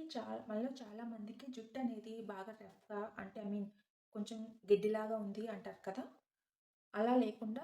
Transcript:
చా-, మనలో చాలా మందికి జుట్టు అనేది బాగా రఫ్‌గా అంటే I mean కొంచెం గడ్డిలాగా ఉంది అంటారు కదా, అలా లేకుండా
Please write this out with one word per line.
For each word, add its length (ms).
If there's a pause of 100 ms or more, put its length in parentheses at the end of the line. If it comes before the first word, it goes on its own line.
చా-, 340
మనలో 300
చాలా 320
మందికి 460
జుట్టు 280
అనేది 360 (100)
బాగా 320
రఫ్‌గా 440 (140)
అంటే 240
I 100
mean 180 (480)
కొంచెం 240 (260)
గడ్డిలాగా 520
ఉంది 300
అంటారు 360
కదా, 200 (880)
అలా 220
లేకుండా 480